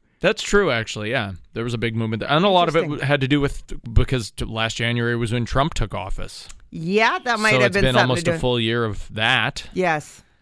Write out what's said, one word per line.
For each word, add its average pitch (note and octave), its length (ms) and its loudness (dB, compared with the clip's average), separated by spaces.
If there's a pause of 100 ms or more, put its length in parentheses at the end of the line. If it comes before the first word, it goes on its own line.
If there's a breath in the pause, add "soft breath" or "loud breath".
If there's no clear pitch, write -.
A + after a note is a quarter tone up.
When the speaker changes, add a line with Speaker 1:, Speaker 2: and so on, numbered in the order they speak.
(220)
Speaker 1:
That's G#3+ 220 0
true, G3+ 280 2
actually, A2 400 -2
yeah. A2+ 220 -2 (200)
There A2+ 120 -4
was A#2+ 100 -4
a A#2 40 -4
big A2+ 180 -2
movement A2+ 240 -2
there. - 100 -4
And D#3 140 4
a G#3 40 4
lot F3+ 200 4
of D#3+ 80 0
it E3 80 4
Speaker 2:
Interesting. D3+ 140 -4
Speaker 1:
w-, - 80 -4
had C#3 160 2
to C3 60 0
do C#3+ 120 4
with, C#3 240 -4 (280)
because A#2+ 380 2
t-, - 160 -10
last A2 300 -4
January A#2+ 400 0
was A#2 160 -2
when A#2+ 120 -2
Trump C3+ 300 0
took - 200 -2
office. F#2+ 540 -8 (220)
Speaker 2:
Yeah, G#3 540 0
that A#3 160 -2
might G#3+ 120 4
Speaker 1:
So - 80 4
Speaker 2:
have G3+ 60 6
Speaker 1:
it's F#3 80 0
Speaker 2:
been G3 100 4
Speaker 1:
been C3 100 2
Speaker 2:
something - 120 6
to - 40 2
Speaker 1:
almost B2+ 160 0
Speaker 2:
do. E3+ 60 4
Speaker 1:
a E3 60 -2
full B2 220 0
year A#2 240 0
of - 300 -6
that. A2+ 600 0
Speaker 2:
Yes. E3 480 -2 (200)